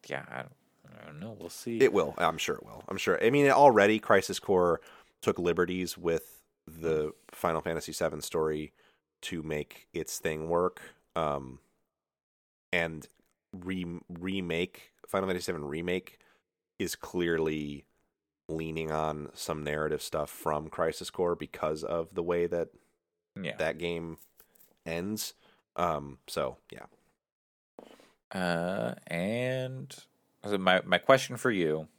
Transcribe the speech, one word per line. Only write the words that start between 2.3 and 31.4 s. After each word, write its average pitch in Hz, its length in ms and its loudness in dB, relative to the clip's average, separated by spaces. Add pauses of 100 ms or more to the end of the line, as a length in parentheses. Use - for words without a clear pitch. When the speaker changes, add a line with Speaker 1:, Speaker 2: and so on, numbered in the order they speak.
Speaker 2:
sure - 180 -2
it - 80 -14
will. 107 240 -18
I'm 95 100 -6
sure. - 260 2
I 117 60 8
mean, 143 200 6
already 110 480 8
Crisis 98 400 4
Core 90 420 4 (420)
took 104 160 0
liberties 87 580 0
with 85 460 -4 (240)
the 80 420 -2
Speaker 1:
Mm-hmm. - 0 - (240)
Speaker 2:
Final 82 300 0
Fantasy 80 300 -4
seven 78 280 -2
story 78 520 -2 (500)
to 82 200 -8
make 76 500 -6
its - 260 -6
thing 78 300 -4
work, 87 320 0 (360)
um, 71 420 -4 (1120)
and 82 360 -2 (440)
re-, 90 560 -8
remake 87 840 -4 (140)
Final 95 220 -2
Fantasy 90 160 -2
seven 80 200 -6
Remake 85 540 -6 (600)
is 90 160 -4
clearly 80 880 -2 (640)
leaning 80 420 -4
on 78 440 -2
some 76 300 -6
narrative 76 380 -2
stuff 76 280 -4
from 78 380 -2
Crisis 82 420 -2
Core 87 240 0
because 78 500 -4
of 82 300 -4
the 87 80 -2
way 87 240 2
that 85 220 -2 (720)
Speaker 1:
Yeah. 73 160 -8
Speaker 2:
that 78 220 -2
game 85 400 -4 (680)
ends. 90 480 -4 (420)
Um, 73 500 -2
so, 67 300 -4 (160)
yeah. 50 140 -16 (1500)
Speaker 1:
Uh, 92 640 -2 (120)
and 127 880 -4 (500)
so 104 140 0
my, 92 260 6
my 90 140 2
question 131 380 4
for 127 140 2